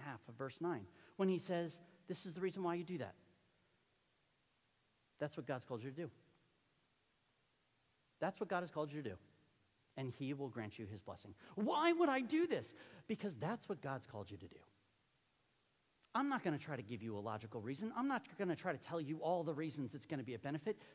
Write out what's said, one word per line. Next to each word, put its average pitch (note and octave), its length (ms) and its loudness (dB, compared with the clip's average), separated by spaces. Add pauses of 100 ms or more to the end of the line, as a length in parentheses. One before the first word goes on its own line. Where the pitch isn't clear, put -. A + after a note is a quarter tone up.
half C#3 180 -6 (100)
of A#2 60 -14
verse C3+ 260 -4
nine D3 240 0 (300)
when G3 120 6
he F#3 80 6
says, E3+ 460 0 (240)
"This - 180 -4
is F3+ 80 -6
the E3+ 80 -8
reason F#3+ 220 0
why F3 140 4
you F3 80 -2
do F3 120 -4
that." G#2 180 -4 (2000)
That's D3 180 -2
what C3+ 100 -6
God's B2+ 200 -2
called A#2 160 -4
you C3+ 80 -6
to C3 60 -10
do. D#3 140 -6 (2000)
That's F3 220 0
what G3+ 80 -2
God F3+ 120 2
has F3 100 -4
called D3+ 200 0
you D3 120 -4
to A#2 80 -4
do. F#2 60 -6 (800)
And C3+ 220 -2
he C#3 160 0
will C#3 140 -2
grant A2 280 -4
you A2 100 -6
his G2+ 140 -8
blessing. F#2+ 340 -10 (200)
Why D4+ 380 6
would E4 160 8
I C4+ 120 6
do D#4 280 4
this? E3+ 260 0 (320)
Because G3+ 300 -2
that's F3 320 0
what F#3+ 120 -2
God's C3+ 260 -2
called G2+ 220 -6
you G2+ 80 -8
to E2+ 120 -12
do. - 80 -16 (1600)
I'm C#4 120 6
not C4+ 140 2
gonna D3+ 160 4
try D3+ 160 -4
to A#2 80 -2
give G#2 180 -4
you A2 160 -2
a G2+ 40 -2
logical A2 400 -2
reason. C#3 360 -2
I'm B3+ 120 2
not B3+ 180 0 (100)
gonna F3+ 200 2
try F#3 160 0
to C3+ 60 0
tell E3+ 220 -2
you D3+ 180 -2
all E3+ 260 4
the D#3 100 2
reasons C#3+ 400 -2
it's C#3+ 120 -10
gonna C3+ 180 -2
be B2 100 -4
a A2 40 -4
benefit. D3 400 0 (160)